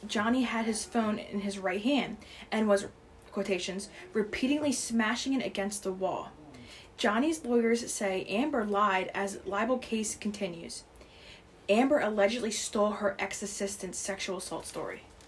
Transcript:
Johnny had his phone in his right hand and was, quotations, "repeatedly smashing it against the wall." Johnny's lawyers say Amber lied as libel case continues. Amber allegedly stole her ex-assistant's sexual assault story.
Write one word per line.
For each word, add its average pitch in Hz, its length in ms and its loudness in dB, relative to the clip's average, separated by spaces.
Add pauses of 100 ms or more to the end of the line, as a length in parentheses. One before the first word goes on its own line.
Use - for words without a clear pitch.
Johnny 233 360 2
had 226 240 0
his 220 180 -2
phone 214 340 0
in - 220 -4
his 196 180 -4
right 190 240 0
hand 240 360 2 (320)
and 220 180 2
was, 202 180 4 (440)
quotations, 196 580 -2 (240)
"repeatedly 262 600 2
smashing 233 600 0
it 262 120 0
against 202 400 -4
the 190 80 -2
wall." 185 360 -2 (680)
Johnny's 254 460 2
lawyers 233 480 4
say 190 360 -2
Amber 240 360 0
lied 196 500 2
as 196 320 -2
libel 220 320 2
case 220 360 -2
continues. 175 680 -6 (840)
Amber 262 300 6
allegedly 214 520 2
stole 208 420 0
her 202 260 0
ex-assistant's 202 800 -6
sexual 196 400 -4
assault - 280 -6
story. - 360 -8 (260)